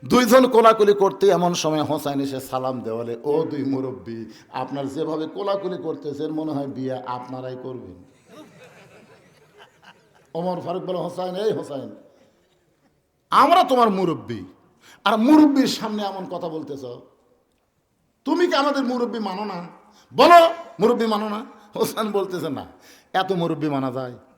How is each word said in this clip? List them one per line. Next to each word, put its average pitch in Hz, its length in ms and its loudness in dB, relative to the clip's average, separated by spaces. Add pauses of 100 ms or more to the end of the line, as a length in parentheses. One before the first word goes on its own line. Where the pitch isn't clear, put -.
দুইজন 240 440 6
কোলাকুলি 220 440 6
করতে 196 360 2
এমন 175 260 2
সময় 156 280 -2
হোসেন 143 380 -4
এসে 135 200 -6
সালাম 127 400 -6
দেওয়ালে, 113 440 -8
"ও 156 200 0
দুই 143 200 -6
মুরব্বী, 127 600 -6 (280)
আপনার 131 360 -8
যেভাবে 156 380 -6
কোলাকুলি 185 560 -6
করতেছেন 151 480 -8
মনে 156 220 -6
হয় 139 140 -6
বিয়ে 131 280 -8
আপনারাই 127 680 -10
করবেন।" 110 420 -14 (2250)
ওমর 175 260 -6
ফারুক 180 240 -8
বলে, 180 140 -6
"হোসেন, 175 360 -6
এই 208 180 -2
হোসেন, 139 380 -8 (1400)
আমরা 330 340 6
তোমার 247 260 4
মুরব্বী, 123 540 -4 (600)
আর 214 140 2
মুরব্বীর 269 480 6
সামনে 214 360 -4
এমন 196 280 -8
কথা 175 180 -8
বলতেছ? 147 360 -10 (1400)
তুমি 349 220 2
কি 277 80 0
আমাদের 277 280 0
মুরব্বী 233 360 -2
মানো 202 260 -6
না? 175 240 -10 (480)
বলো, 330 340 10 (300)
মুরব্বী 226 260 2
মানো 214 220 -2
না?" 214 180 -8 (280)
হোসেন 202 380 -2
বলতেছে, 180 360 -4
না, 113 180 -8 (460)
এত 185 200 0
মুরব্বী 160 360 -2
মানা 135 220 -2
যায়? 123 220 -8 (260)